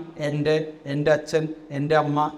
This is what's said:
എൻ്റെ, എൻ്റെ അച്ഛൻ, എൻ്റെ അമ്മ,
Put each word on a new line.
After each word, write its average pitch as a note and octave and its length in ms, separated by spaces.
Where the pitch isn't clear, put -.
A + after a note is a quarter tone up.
എൻ്റെ, D3+ 540
എൻ്റെ D3 240
അച്ഛൻ, D#3 280
എൻ്റെ D3 260
അമ്മ, D3 420